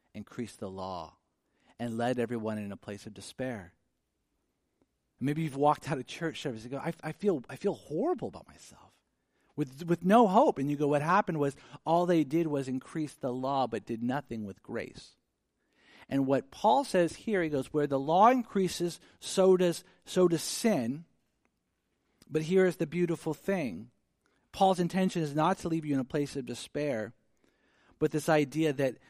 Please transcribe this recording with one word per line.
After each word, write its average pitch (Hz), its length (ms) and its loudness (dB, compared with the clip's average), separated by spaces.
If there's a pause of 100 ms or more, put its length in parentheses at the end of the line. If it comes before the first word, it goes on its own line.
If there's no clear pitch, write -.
(140)
increase 107 420 -12
the 101 140 -10
law, 92 460 -10 (680)
and 117 160 -6
led 120 220 -2
everyone 110 380 -4
in 101 160 -8
a 95 40 -12
place - 300 -14
of 107 60 -14
despair. 101 580 -12 (1500)
Maybe 147 220 -2
you've 143 120 -6
walked 147 340 2
out 147 80 -2
of 127 80 -8
church 160 360 -8
service 113 220 -8
and 120 80 -14
go, 139 60 -8
"I, 165 140 -6 (100)
I 156 120 -8
feel, 185 360 -2
I 135 60 -12
feel 190 180 -4
horrible 208 540 -4
about - 220 -14
myself," - 420 -20 (640)
with, 143 300 -6
with 165 180 0
no 214 240 8
hope. 220 320 4
And 139 100 0
you 147 60 0
go, 143 140 0
"What 143 120 2
happened 175 380 2
was 139 160 0 (300)
all 170 200 2
they 170 200 4
did 160 220 -2
was 143 200 -4
increase 135 460 -6
the 131 180 -6
law, 131 340 -2
but 117 200 -6
did 117 180 -6
nothing 123 400 -4
with 98 180 -12
grace." - 540 -12 (960)
And 139 180 0
what 135 240 0
Paul 247 320 4
says 175 320 0
here, 202 260 -2
he 160 60 0
goes, 143 200 -2
"Where 147 200 0
the 139 100 0
law 160 300 6
increases, 190 720 0 (220)
so 190 340 6
does, 175 300 0 (180)
so 185 240 4
does 170 160 0
sin." 151 640 -2 (1200)
But 156 120 0
here 185 240 4
is 180 100 2
the 165 120 -2
beautiful 165 460 -2
thing. 123 560 -4 (640)
Paul's 190 300 4
intention 180 400 0
is 147 120 -4
not 160 260 2
to 180 100 -6
leave 165 160 -2
you 147 80 -2
in 135 80 2
a - 20 -6
place 143 320 -4
of 135 100 -6
despair, 123 680 -6 (840)
but 151 120 2
this 156 180 0
idea 151 440 2
that, 135 220 0 (140)